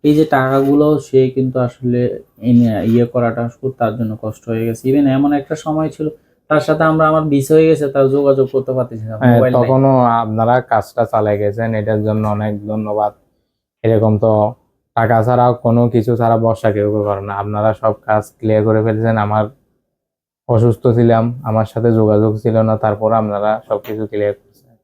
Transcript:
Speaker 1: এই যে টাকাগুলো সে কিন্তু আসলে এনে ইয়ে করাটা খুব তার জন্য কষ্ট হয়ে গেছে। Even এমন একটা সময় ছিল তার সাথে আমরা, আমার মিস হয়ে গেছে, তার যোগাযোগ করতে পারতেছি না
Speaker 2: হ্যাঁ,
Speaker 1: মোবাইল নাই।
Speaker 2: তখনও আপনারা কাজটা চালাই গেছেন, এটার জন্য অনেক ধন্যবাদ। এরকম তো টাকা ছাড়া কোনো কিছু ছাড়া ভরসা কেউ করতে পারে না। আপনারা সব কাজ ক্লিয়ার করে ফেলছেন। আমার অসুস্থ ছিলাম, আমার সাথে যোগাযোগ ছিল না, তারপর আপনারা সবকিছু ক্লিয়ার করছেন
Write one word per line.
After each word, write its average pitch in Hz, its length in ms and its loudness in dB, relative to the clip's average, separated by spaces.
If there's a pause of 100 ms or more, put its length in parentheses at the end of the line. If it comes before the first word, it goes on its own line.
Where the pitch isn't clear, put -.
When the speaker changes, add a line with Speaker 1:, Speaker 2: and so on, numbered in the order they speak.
Speaker 1:
এই 151 120 4
যে 156 100 4
টাকাগুলো 139 720 2
সে 131 300 0
কিন্তু 131 300 -2
আসলে 123 600 -2 (180)
এনে 113 480 2
ইয়ে 117 200 2
করাটা 117 440 -4 (120)
খুব 131 160 -6
তার 113 200 -2
জন্য 110 240 -6
কষ্ট 110 280 -12
হয়ে 113 160 -4
গেছে। 117 240 -4
Even 143 180 2
এমন 143 260 0
একটা 143 220 -4
সময় 156 340 -4
ছিল 156 200 -8 (380)
তার 151 120 2
সাথে 156 240 -2
আমরা, 160 240 2
আমার 156 180 0
মিস 143 260 0
হয়ে 160 160 6
গেছে, 147 220 2
তার 139 200 2
যোগাযোগ 135 420 2
করতে 135 220 -2
পারতেছি 120 320 -6
না 110 120 -10
Speaker 2:
হ্যাঁ, 120 180 4
Speaker 1:
মোবাইল 127 180 4
নাই। 123 140 2
Speaker 2:
তখনও 135 300 2
আপনারা 117 640 2
কাজটা 113 440 -2
চালাই 104 320 0
গেছেন, 110 380 -2
এটার 107 280 -2
জন্য 107 240 0
অনেক 104 400 -4
ধন্যবাদ। 107 460 -4 (720)
এরকম 110 360 2
তো 107 360 0 (400)
টাকা 117 280 2
ছাড়া 123 300 2
কোনো 120 360 0
কিছু 117 260 0
ছাড়া 117 220 0
ভরসা 113 340 0
কেউ 104 200 0
করতে 104 140 -2
পারে 98 160 -2
না। 101 120 -10
আপনারা 104 400 -2
সব 110 200 -2 (120)
কাজ 107 320 -2
ক্লিয়ার 110 260 0
করে 110 200 2
ফেলছেন। 113 340 0
আমার 107 280 -2 (1000)
অসুস্থ 117 400 0
ছিলাম, 117 560 2
আমার 110 220 -2
সাথে 117 260 -2
যোগাযোগ 107 460 2
ছিল 110 240 0
না, 110 160 0
তারপর 110 360 -2
আপনারা 107 540 -2
সবকিছু 107 400 -6
ক্লিয়ার 104 260 -4
করছেন - 500 -20